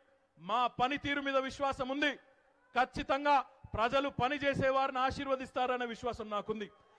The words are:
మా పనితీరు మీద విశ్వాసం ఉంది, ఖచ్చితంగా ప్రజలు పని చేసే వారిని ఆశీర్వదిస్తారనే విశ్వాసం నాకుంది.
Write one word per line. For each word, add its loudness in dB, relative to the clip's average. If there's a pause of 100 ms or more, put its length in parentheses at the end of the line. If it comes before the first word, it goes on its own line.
(400)
మా 0
పనితీరు 0
మీద 0
విశ్వాసం -2
ఉంది, 0 (640)
ఖచ్చితంగా 2 (280)
ప్రజలు 2
పని 0
చేసే 2
వారిని 2
ఆశీర్వదిస్తారనే 0
విశ్వాసం -6
నాకుంది. -4 (260)